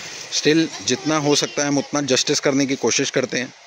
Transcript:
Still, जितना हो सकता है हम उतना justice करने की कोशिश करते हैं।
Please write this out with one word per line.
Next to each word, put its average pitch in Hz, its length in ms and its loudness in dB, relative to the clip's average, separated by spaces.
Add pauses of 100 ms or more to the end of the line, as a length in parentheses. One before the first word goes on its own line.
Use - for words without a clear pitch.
(320)
Still, 160 340 4 (220)
जितना 147 300 0
हो 147 180 2
सकता 147 260 0
है 143 60 -2
हम 143 100 2
उतना 143 240 -2
justice 135 380 0
करने 139 260 2
की 135 100 -2
कोशिश 123 340 0
करते 131 280 -2
हैं। 127 160 -6 (140)